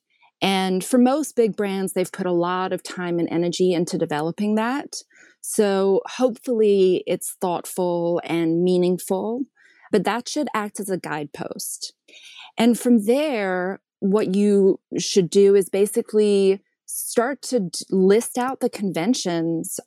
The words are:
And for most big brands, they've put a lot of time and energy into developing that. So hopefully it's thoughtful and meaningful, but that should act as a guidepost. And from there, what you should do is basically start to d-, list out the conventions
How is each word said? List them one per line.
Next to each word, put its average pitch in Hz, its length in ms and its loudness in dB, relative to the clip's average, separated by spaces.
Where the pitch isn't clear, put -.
And 190 420 0
for - 140 2
most 262 360 2
big 226 220 2
brands, 190 380 -4
they've 185 180 -2
put 190 140 -4
a 180 60 -2
lot 180 420 -2
of 175 80 -6
time 175 360 -4
and 165 120 0
energy 175 420 0
into 170 240 -2
developing 165 600 -2
that. 240 400 -4
So 196 680 0
hopefully 214 1000 2
it's - 340 -4
thoughtful 175 840 -2
and 165 400 0
meaningful, 185 840 0
but 175 140 2
that 220 240 -4
should 302 240 -4
act 208 260 -6
as 202 120 -8
a 180 80 -2
guidepost. - 960 -10
And 233 200 4
from 233 280 2
there, 208 720 0
what 202 340 2
you 202 460 4
should 180 320 0
do 196 240 6
is 196 160 2
basically 202 880 2
start - 520 -4
to 247 180 -2
d-, 180 80 -4
list 196 480 2
out 254 220 -4
the 240 100 0
conventions 170 1160 -2